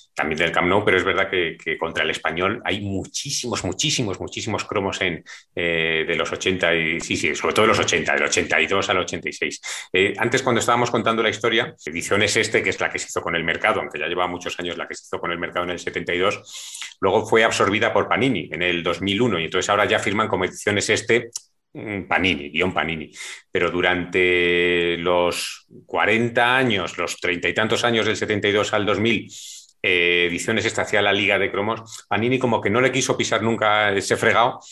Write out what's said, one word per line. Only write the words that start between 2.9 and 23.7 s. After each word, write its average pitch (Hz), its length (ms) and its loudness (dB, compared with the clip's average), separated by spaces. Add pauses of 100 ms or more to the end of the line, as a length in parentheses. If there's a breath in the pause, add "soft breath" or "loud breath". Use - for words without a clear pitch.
muchísimos, 110 560 -2
muchísimos 101 440 -6
cromos 98 360 -2
en, 90 240 -2 (320 loud breath)
eh, 82 500 0
de 82 80 -2
los 78 160 -2
ochenta 90 420 0
y, 82 280 0
sí, - 160 -2
sí, 82 180 -2
sobre - 180 -2
todo 107 120 4
de 110 60 6
los 98 100 4
ochenta, 80 340 0
del 71 80 2
ochenta 80 380 0
y 82 80 0
dos 95 220 0
al 95 80 2
ochenta 85 300 -4
y - 40 -6
seis. - 280 -6 (320 loud breath)
Eh, 95 240 4
antes, 117 280 0
cuando 117 160 2
estábamos 120 320 2
contando 113 280 0
la 110 100 2
historia, 113 440 0 (100)
Ediciones 98 520 0
Este, 107 260 2
que 95 80 0
es 90 100 -6
la 82 100 0
que - 100 -6
se - 80 -8
hizo - 140 -4
con 85 120 -4
el 82 80 0
Mercado, 85 380 0
aunque 78 180 -8
ya 76 80 -4
lleva 87 220 0
muchos 87 320 -6
años 87 160 -6
la 80 100 -6
que - 80 -12
se - 100 -14
hizo - 140 -8
con 85 140 -4
el 85 60 -4
Mercado 85 260 -4
en 90 80 -4
el 85 80 -6
setenta 87 340 -4
y 87 40 0
dos, - 840 -4
luego 104 260 4
fue 110 160 6
absorbida 107 500 2
por 98 160 2
Panini 101 440 0
en 78 100 -4
el 87 220 0
dos 85 180 -2
mil 98 180 0
uno 110 200 2
y 82 60 -2
entonces 90 220 -2
ahora 104 180 4
ya 104 120 2
firman 107 300 0
como 92 160 0
Ediciones 101 460 -2
Este, 113 400 2 (420)
mm, 107 320 -8
Panini, 80 460 0
guión 85 220 0
Panini. 80 380 -4 (400 loud breath)
Pero 85 220 0